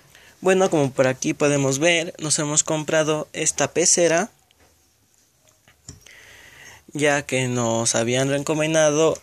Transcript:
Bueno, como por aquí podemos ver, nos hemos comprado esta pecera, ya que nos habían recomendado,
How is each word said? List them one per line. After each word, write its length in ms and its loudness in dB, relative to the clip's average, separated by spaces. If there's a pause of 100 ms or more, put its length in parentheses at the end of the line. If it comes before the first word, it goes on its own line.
(420)
Bueno, 260 4
como 220 0
por 160 2
aquí 260 -2
podemos 460 0
ver, 400 0
nos 200 -4
hemos 260 -2
comprado 680 -2
esta 400 -4
pecera, 560 2 (2750)
ya 300 0
que 260 -2
nos 460 0
habían 340 0
recomendado, 960 0